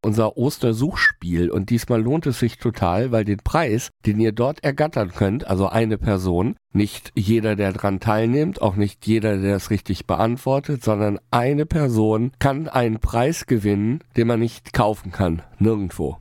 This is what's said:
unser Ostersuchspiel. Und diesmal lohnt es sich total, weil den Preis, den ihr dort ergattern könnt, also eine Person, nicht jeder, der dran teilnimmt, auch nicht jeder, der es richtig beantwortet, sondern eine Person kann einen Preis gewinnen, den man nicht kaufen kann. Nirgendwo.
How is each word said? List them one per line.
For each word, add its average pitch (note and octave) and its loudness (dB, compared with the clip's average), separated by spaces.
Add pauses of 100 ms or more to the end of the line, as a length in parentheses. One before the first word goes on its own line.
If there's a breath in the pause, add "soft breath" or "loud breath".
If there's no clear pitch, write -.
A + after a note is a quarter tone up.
unser A2 0
Ostersuchspiel. A2+ 0
Und G2 -2
diesmal A#2 0
lohnt C#3+ 0
es C3 -2
sich A#2 -2
total, A2 0
weil A2 2
den G2+ -2
Preis, C3 -2 (160)
den G#2+ 2
ihr A2 2
dort A#2+ -2
ergattern C3+ -2
könnt, G#2 0
also F#2+ 0
eine G#2+ 0
Person, F#2 0 (160)
nicht - -2
jeder, G#2+ 2
der G2 0
dran G2 -2
teilnimmt, A2+ 0
auch G2 0
nicht G#2 -2
jeder, G#2+ 2
der G2 0
es - -4
richtig - -4
beantwortet, B2+ 0
sondern G#2 0 (100)
eine C#3+ 2
Person A#2 2
kann C#3+ 0
einen A#2 0
Preis C3 0
gewinnen, G#2 0 (160)
den A#2 2
man A#2 2
nicht - -4
kaufen G#2 0
kann. E2+ 0 (180)
Nirgendwo. G2 0